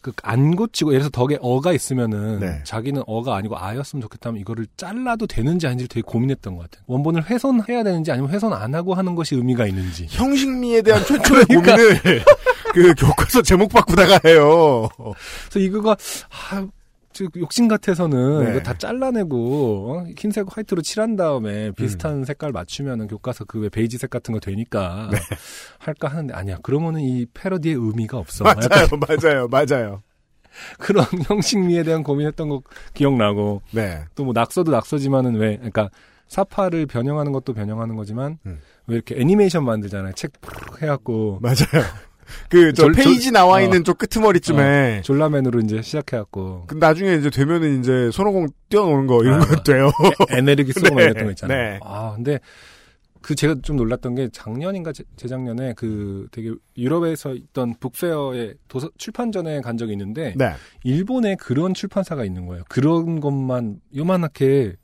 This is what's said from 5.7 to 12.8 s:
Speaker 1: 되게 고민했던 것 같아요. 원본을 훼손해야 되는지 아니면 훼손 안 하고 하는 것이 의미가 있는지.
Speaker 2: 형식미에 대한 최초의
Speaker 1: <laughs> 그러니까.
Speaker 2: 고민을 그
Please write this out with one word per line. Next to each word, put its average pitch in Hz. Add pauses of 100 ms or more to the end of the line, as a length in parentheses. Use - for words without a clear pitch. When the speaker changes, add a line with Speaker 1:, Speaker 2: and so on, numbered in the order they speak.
Speaker 1:
되게 117
고민했던 120
것 85
같아요. -
원본을 151
훼손해야 240
되는지 165
아니면 135
훼손 208
안 110
하고 175
하는 185
것이 160
의미가 123
있는지. 90
Speaker 2:
형식미에 254
대한 208
최초의 247
Speaker 1:
<laughs> -
그러니까. 214
Speaker 2:
고민을 190 (480)
그 175